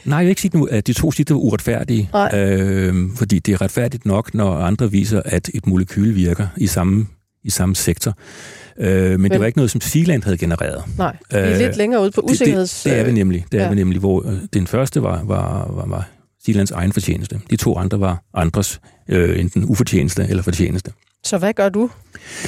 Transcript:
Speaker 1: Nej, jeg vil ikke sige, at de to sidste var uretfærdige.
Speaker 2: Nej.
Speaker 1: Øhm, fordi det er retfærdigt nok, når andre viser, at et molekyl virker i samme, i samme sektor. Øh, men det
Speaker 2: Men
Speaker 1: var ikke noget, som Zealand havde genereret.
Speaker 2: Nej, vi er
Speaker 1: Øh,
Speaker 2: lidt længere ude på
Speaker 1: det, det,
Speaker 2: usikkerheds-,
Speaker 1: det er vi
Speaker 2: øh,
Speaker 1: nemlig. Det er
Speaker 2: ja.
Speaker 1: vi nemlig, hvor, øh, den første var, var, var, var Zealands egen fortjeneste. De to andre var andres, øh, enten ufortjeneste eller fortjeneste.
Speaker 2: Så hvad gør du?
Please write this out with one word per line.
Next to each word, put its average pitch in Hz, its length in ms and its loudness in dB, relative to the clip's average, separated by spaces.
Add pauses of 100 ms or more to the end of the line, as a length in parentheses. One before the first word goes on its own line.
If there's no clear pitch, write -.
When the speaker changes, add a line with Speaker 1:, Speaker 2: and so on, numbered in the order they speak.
Speaker 1:
Nej, 147 140 2
jeg 180 60 4
vil 180 60 4
ikke 196 100 0
sige, 170 300 2
at 110 160 0
de 127 60 2
to 156 200 0
sidste 151 220 0
var 139 60 2
uretfærdige. 117 720 0
Speaker 2:
Nej. 202 220 2
Speaker 1:
Øhm, 95 840 2
fordi 127 220 2
det 104 160 0
er 90 60 -2
retfærdigt 120 460 -2
nok, 104 280 0
når 98 240 0
andre 104 320 0
viser, 104 340 2
at - 300 -2
et - 120 -4
molekyl 98 480 2
virker 90 320 0 (100)
i 123 100 0
samme, 95 400 0 (360)
i - 80 -8
samme 92 240 0
sektor. - 420 -2 (640)
Øh, 110 80 -2 (240)
men - 0 -
det 92 100 2
Speaker 2:
Men 95 200 4
Speaker 1:
var 107 60 2
ikke 117 120 0
noget, 127 120 4
som 127 100 -2
Zealand 156 420 2
havde 95 160 0
genereret. 80 440 -2 (160)
Speaker 2:
Nej, 170 180 -2 (140)
vi 107 60 -2
er 95 160 2
Speaker 1:
Øh, 190 60 2
Speaker 2:
lidt 247 180 0
længere 214 260 2
ude 202 80 2
på - 100 -2
Speaker 1:
det, - 80 -2
det, 262 60 4 (120)
Speaker 2:
usikkerheds-, 185 380 0
Speaker 1:
det - 140 2
er - 60 2
vi 123 60 0
Speaker 2:
øh, 120 40 2
Speaker 1:
nemlig. 92 380 2
Det 104 80 2
er 95 40 2
Speaker 2:
ja. 87 60 0
Speaker 1:
vi 101 40 0
nemlig, 92 260 2
hvor, 95 300 0
øh, 95 80 -4 (140)
den 95 140 0
første 120 360 -2
var, 90 220 -2
var, 92 480 -4
var, 92 140 -6
var 95 220 -6 (360)
Zealands 101 260 2
egen 92 220 -2
fortjeneste. 101 480 -4 (100)
De 113 60 0
to - 200 0
andre 95 240 -2
var 90 220 -2 (120)
andres, 87 460 -2 (280)
øh, 87 320 2
enten 92 240 0
ufortjeneste 92 640 0
eller 95 140 0
fortjeneste. 92 500 -2 (320)
Speaker 2:
Så 196 140 -2
hvad 202 160 0
gør 196 140 2
du? 214 220 0 (580)